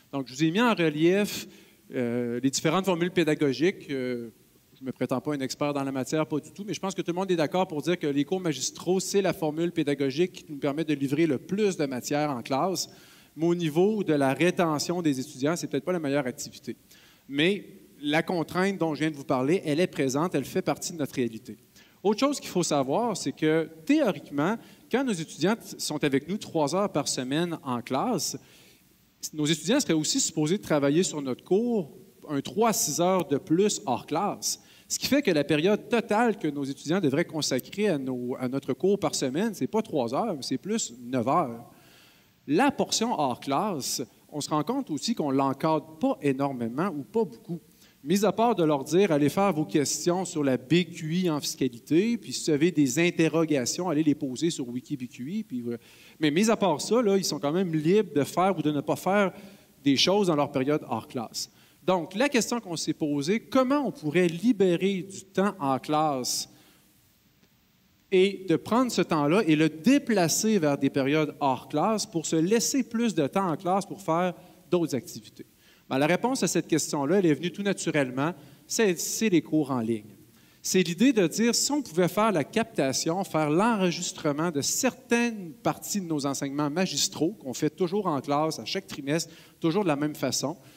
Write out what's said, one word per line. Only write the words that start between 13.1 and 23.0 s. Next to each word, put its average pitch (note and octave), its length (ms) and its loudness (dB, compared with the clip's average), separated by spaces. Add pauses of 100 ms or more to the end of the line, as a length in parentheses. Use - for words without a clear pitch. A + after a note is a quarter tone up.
Mais D#3 100 0
au F3 80 4
niveau F3 480 2
de E3 100 0
la C3+ 220 4
rétention E3+ 640 2
des C#3+ 200 2
étudiants, C3 340 -2
c'est D3+ 140 -6
peut-être C#3 160 -2
pas F#3 80 -2
la F3 80 0
meilleure C#3 260 0
activité. - 480 -10 (540)
Mais E3 400 0 (340)
la D3+ 220 0
contrainte F#3 540 -2
dont D#3+ 180 0
je B2+ 60 -4
viens D#3 100 0
de C#3+ 40 -10
vous C#3 60 -10
parler, C#3 420 0
elle D3 140 0
est F3+ 80 2
présente, C#3+ 480 -2
elle C#3 100 -2
fait - 160 -4
partie - 320 -4
de E3+ 60 -10
notre C3+ 160 -4
réalité. A2+ 420 -6 (460)
Autre G#3+ 160 2
chose C#4 220 0
qu'il - 100 -12
faut F3 140 0
savoir, D#3+ 520 0